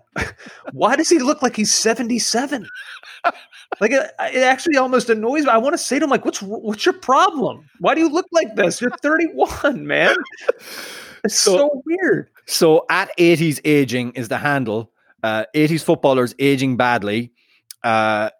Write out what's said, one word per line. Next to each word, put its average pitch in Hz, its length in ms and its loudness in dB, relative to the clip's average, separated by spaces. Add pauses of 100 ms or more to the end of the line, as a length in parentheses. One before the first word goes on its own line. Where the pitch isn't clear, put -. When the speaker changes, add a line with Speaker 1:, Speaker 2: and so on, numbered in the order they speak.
(160)
Speaker 1:
<laughs> - 560 -12
Why 185 240 0
does 311 120 0
he 339 100 6
look 277 220 0
like 247 160 -2
he's 214 160 0
seventy-seven? 233 960 -2 (1120)
Like, 214 120 2
it, 269 180 0 (100)
it 262 220 0
actually 269 340 2
almost 254 320 2
annoys 233 360 0
me. 269 40 0
I 226 80 4
wanna 277 220 0
say 262 200 -2
to 302 60 0
him, 285 60 0
like, 247 160 0
"What's, - 160 -6
what's 214 420 -8
your 359 80 4
problem? 269 760 0 (140)
Why 214 140 2
do 320 80 2
you 330 80 4
look 359 220 -2
like 302 220 0
this? 180 280 0
You're 247 80 0 (120)
thirty-one, 311 840 0
man." 147 280 2 (1120)
It's 208 160 -2
so, 202 120 2
Speaker 2:
So 180 40 4
Speaker 1:
so 285 300 2
weird. 311 420 0 (160)
Speaker 2:
So 160 460 4
at 185 260 0
eighties 170 480 2
Aging 127 480 0
is 117 160 -8
the 127 80 -4
handle. 117 560 -4 (300)
Uh, 110 220 -2 (100)
eighties 151 280 2
footballers 131 560 0
aging 135 380 0
badly, 120 560 -2 (500)
uh, 110 580 0